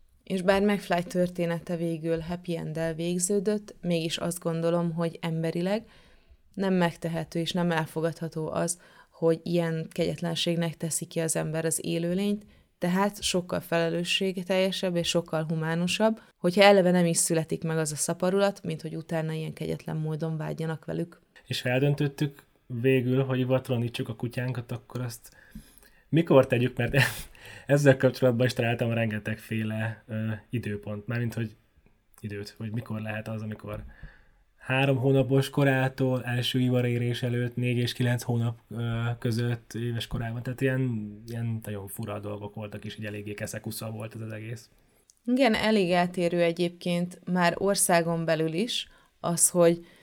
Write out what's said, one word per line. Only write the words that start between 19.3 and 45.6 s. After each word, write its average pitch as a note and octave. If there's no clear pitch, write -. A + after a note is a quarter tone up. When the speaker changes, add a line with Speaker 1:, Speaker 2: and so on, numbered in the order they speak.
Speaker 1:
ilyen D#3
kegyetlen D#3+
módon D#3
vágjanak D#3
velük. E3
Speaker 2:
És -
ha B2
eldöntöttük C#3+
végül, B2+
hogy B2+
ivartalanítsuk B2
a A2
kutyánkat, B2
akkor B2
azt A#2
mikor D3
tegyük? B2
Mert G#2+
<laughs> -
ezzel C#3
kapcsolatban B2+
is A#2
találtam A#2
rengetegféle, A2
ö, A2
időpont, G#2
mármint, A#2
hogy A2+
időt, G2+
hogy A2+
mikor A2
lehet G#2+
az, A2
amikor G#2+
három C3+
hónapos C3+
korától, C3
első A#2+
ivarérés B2
előtt, A#2+
négy B2
és A#2+
kilenc B2
hónap, A#2
ö, A#2
között A#2+
éves A#2
korában. A#2
Tehát B2+
ilyen, B2+
ilyen A#2
nagyon G2+
fura G#2+
dolgok G2+
voltak, G#2+
és G#2+
így A2
eléggé G#2
keszekusza A2
volt A2
ez A2+
az A2
egész. A2
Speaker 1:
Igen, B3
elég G#3